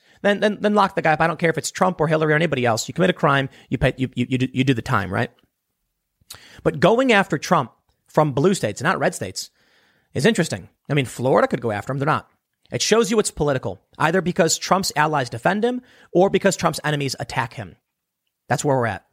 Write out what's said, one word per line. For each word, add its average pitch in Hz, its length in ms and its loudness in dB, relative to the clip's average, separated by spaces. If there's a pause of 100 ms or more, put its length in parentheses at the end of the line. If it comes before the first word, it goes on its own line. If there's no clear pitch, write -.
(220)
then, 202 180 2
then, 107 220 0
then 208 120 2
lock 202 220 2
the 165 60 -2
guy 156 100 2
up. 151 80 2
I 165 80 2
don't 165 100 -2
care 170 120 0
if 160 80 0
it's - 140 -8
Trump 185 280 0
or 151 80 2
Hillary 156 240 2
or 143 60 4
anybody 147 280 0
else. 110 220 0
You 131 60 -10
commit - 160 2
a 180 40 0
crime, 139 360 2 (200)
you 131 80 -2
pay, 131 200 2
you, 127 180 -2
you, 120 140 -2
you 127 80 0
do, 127 160 0
you 123 100 0
do 131 100 2
the 110 80 -2
time, 98 320 -2
right? 110 160 -2 (1300)
But 165 160 -2
going 233 320 4
after 196 260 2
Trump 143 360 0 (340)
from 156 240 2
blue 147 220 2
states, 107 280 -4
not 170 160 0
red 165 160 -2
states, - 360 -10 (640)
is 120 120 -2
interesting. 156 440 0 (200)
I 139 40 -2
mean, 143 100 0
Florida 151 460 0
could - 100 -4
go 120 120 -4
after 104 200 -6
him. 139 80 -4
They're 139 60 -2
not. 147 240 -2 (420)
It 127 100 -4
shows 214 300 2
you 226 80 2
it's - 120 -2
political, 131 500 -4 (160)
either 165 240 0
because 165 360 0
Trump's - 380 -2
allies 151 340 0
defend 190 360 -2
him 247 160 -2 (320)
or 185 160 4
because 190 260 2
Trump's 160 300 -2
enemies 143 340 -2
attack - 360 -6
him. 95 200 -14 (720)
That's 123 160 -2
where 139 140 2
we're 120 80 0
at. 98 280 -4